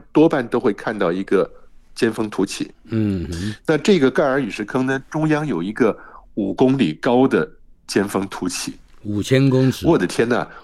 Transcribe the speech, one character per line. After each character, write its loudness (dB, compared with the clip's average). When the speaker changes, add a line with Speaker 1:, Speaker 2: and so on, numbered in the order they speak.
Speaker 1:
多 6
半 0
都 -2
会 0
看 -6
到 0
一 -4
个 2
尖 0
峰 -4
凸 -4
起。 -6
Speaker 2:
嗯 -2
哼。 -6
Speaker 1:
那 2
这 4
个 4
盖 0
尔 0
陨 -4
石 -8
坑 -2
呢， -2
中 -2
央 0
有 -4
一 -4
个 2
五 -2
公 4
里 0
高 2
的 0
尖 0
峰 -4
凸 -6
起。 -8
Speaker 2:
五 -4
千 4
公 4
尺。 -4
Speaker 1:
我 6
的 0
天 0
哪， -2